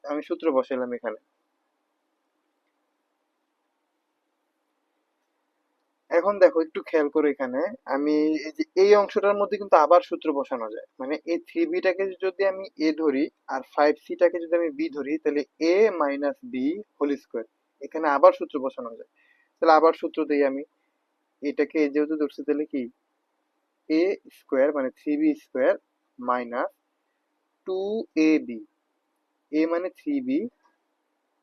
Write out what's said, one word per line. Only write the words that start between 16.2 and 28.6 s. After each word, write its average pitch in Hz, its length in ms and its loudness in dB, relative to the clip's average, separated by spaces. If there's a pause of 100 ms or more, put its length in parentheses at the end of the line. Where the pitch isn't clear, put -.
b 123 100 -12 (380)
হোল 143 220 -2
স্কয়ার। 117 300 -10 (360)
এখানে 160 260 -6
আবার 147 260 4
সূত্র 175 260 -12
বসানো 127 300 -10
যায়। 113 220 -20 (500)
তাহলে 165 120 6
আবার 160 200 6
সূত্র 156 320 -6
দিই 143 180 2
আমি, 139 200 -2 (800)
এটাকে 143 380 -2
a 147 100 2
যেহেতু 147 260 -2
ধরছি, 147 280 -4
তাহলে 147 220 -2
কি? 135 180 -6 (1080)
এ 156 140 2 (280)
স্কয়ার 139 420 0
মানে 131 160 -4
থ্রি - 280 -6
বি 156 180 2
স্কয়ার 151 400 -2 (440)
মাইনাস 123 520 -4 (960)
টু 185 120 -6 (360)
এ 156 240 4
বি। 117 200 -10 (920)